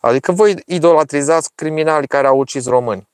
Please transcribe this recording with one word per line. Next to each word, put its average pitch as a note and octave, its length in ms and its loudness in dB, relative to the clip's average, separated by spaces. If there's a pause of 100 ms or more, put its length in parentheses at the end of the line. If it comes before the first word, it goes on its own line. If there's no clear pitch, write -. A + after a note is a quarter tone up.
Adică C3 320 0
voi G3+ 340 2
idolatrizați D#3+ 880 0
criminali D#3 520 -2
care C#3 200 0
au C3+ 120 2
ucis C3+ 280 -6
români. A#2+ 480 -2